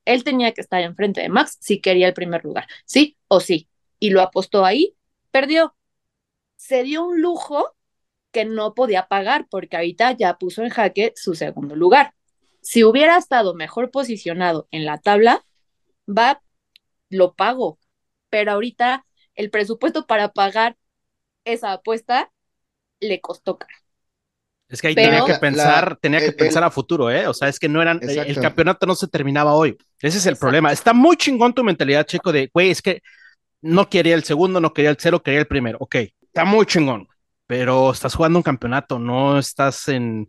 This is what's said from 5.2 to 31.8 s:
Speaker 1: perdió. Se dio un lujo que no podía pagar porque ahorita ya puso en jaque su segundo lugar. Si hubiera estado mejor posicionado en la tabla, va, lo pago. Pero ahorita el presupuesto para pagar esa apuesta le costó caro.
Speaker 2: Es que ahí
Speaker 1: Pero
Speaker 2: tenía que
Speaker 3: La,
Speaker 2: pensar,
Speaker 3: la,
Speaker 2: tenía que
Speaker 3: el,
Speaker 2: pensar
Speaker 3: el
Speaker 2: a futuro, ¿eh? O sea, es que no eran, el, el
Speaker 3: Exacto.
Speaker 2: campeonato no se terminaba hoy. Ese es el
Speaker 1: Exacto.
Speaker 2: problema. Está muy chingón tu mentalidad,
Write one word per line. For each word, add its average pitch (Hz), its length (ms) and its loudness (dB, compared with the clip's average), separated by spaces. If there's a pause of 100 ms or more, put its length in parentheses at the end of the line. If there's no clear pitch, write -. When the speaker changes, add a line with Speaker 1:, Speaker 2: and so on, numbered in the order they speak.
Speaker 1:
perdió. 302 440 0 (800)
Se 254 280 -4
dio 302 220 -6
un 349 160 -2
lujo 339 540 -4 (560)
que 214 140 -2
no 214 280 -6
podía 214 340 0
pagar 208 420 -2
porque 180 280 -8
ahorita 175 360 0
ya 185 240 -2
puso 185 260 -8
en 240 60 -6
jaque 214 460 -2
su 180 200 -8
segundo 147 400 -10
lugar. 185 380 4 (480)
Si 233 220 2
hubiera 294 340 6
estado 233 380 0
mejor 226 360 -8
posicionado 180 800 -4
en 156 140 -8
la 151 140 -6
tabla, 220 460 2 (640)
va, 233 320 2 (680)
lo 180 260 2
pago. 214 440 -4 (500)
Pero 208 240 -2
ahorita 240 520 -4 (300)
el 208 160 -8
presupuesto 226 560 -4
para 208 260 0
pagar 214 440 -2 (680)
esa 226 280 -6
apuesta 226 600 -4 (680)
le 196 200 -6
costó - 380 -10
caro. - 160 -20 (920)
Speaker 2:
Es 120 140 -14
que 165 60 0
ahí 156 60 0
Speaker 1:
Pero 160 40 -6
Speaker 2:
tenía 226 260 4
que 220 100 2
Speaker 3:
La, - 60 -2
Speaker 2:
pensar, 151 500 2
Speaker 3:
la, 156 120 -8
Speaker 2:
tenía 151 220 0
que 151 60 0
Speaker 3:
el, - 20 -2
Speaker 2:
pensar 156 280 0
Speaker 3:
el 170 40 2
Speaker 2:
a 165 80 2
futuro, 135 400 -2
¿eh? 170 160 0
O 135 80 -2
sea, 143 140 -2
es 139 100 -6
que 160 100 -2
no 156 120 0
eran, 165 260 0
el, 147 180 -4
el - 0 -
Speaker 3:
Exacto. 139 140 -4
Speaker 2:
campeonato 160 480 0
no 180 80 0
se 180 120 -6
terminaba 147 460 0
hoy. 151 240 2 (240)
Ese 160 160 -2
es 185 80 -2
el 165 80 2
Speaker 1:
Exacto. - 40 -6
Speaker 2:
problema. 147 340 2
Está 226 220 4
muy 302 240 6
chingón 247 360 2
tu 254 100 0
mentalidad, 151 420 0